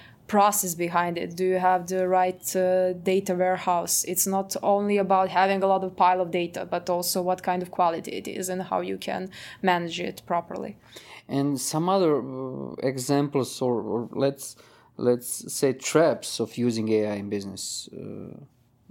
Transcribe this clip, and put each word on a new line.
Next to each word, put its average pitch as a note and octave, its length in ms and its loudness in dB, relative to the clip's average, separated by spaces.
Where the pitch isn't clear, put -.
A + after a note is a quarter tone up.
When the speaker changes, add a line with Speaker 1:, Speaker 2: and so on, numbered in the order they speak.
Speaker 1:
process G3+ 480 4
behind F3 420 0
it? E3+ 200 -6
Do F3+ 80 0
you F#3 160 4
have F#3 260 4
the F#3 220 0
right, F#3 480 2
uh, F#3 380 4
data F#3+ 400 0
warehouse? F3+ 760 0
It's F3+ 180 0
not G3 340 -2
only G3+ 380 4
about F#3+ 300 4
having F#3+ 340 4
a F#3+ 60 4
lot F#3+ 160 4
of F#3 100 -6
pile F#3 260 6
of F3 120 -2
data, F3 360 -4
but F3 220 -2
also F3+ 320 0
what F3+ 220 -2
kind F3+ 180 0
of F3 80 -10
quality E3+ 400 0
it - 160 -8
is F#3 220 -6
and F#3 140 -4
how F#3 180 -2
you F#3 180 -6
can F#3+ 320 -6
manage E3+ 380 0
it F3+ 260 -8
properly. F3+ 500 -4
Speaker 2:
And C#3 320 0
some D#3+ 280 -2
other, F#3 300 4
uh, C3 540 -8
examples C3+ 800 0
or, B2 200 2
or A2 280 -4
let's, C#3 460 -4
let's - 560 -2
say C3+ 220 0
traps C#3+ 680 0
of A2+ 180 -6
using A2+ 300 0
A G#2+ 180 4
I G#2 100 -2
in G2+ 120 -8
business. G2 640 -8
Uh, - 480 -14